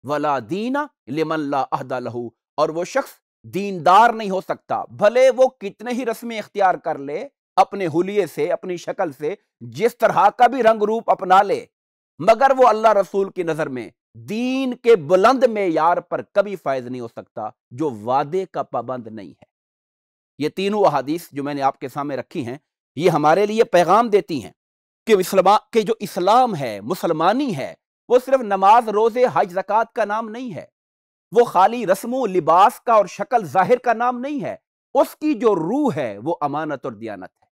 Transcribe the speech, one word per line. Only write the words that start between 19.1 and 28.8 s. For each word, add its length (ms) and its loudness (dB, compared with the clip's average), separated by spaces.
है। 180 -20
ये 100 -2
तीनों 360 0
अहादीस 480 0
जो 100 -8
मैंने 180 -6
आपके 280 -2
सामने 260 -8
रखी 280 -10
हैं, 160 -10
ये 120 2
हमारे 360 2
लिए 180 0
पैगाम 460 2
देती 300 -2
हैं 160 -16
कि 100 4
इस्लाम, 420 4
के 100 2
जो 180 -2
इस्लाम 540 2
है, 260 -6
मुसलमानी 680 -2
है, 260 -8
वो 100 4
सिर्फ 220 0
नमाज, 480 4